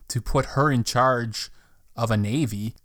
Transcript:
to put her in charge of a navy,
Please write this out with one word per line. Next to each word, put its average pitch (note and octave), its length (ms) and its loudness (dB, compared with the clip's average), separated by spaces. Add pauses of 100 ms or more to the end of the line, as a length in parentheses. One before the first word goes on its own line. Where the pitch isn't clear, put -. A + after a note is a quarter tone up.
to B2 120 -4
put - 260 0
her C#3+ 260 0
in A#2+ 100 2
charge A#2+ 680 0 (440)
of A2+ 160 -2
a A2+ 60 4
navy, G#2+ 580 -2 (100)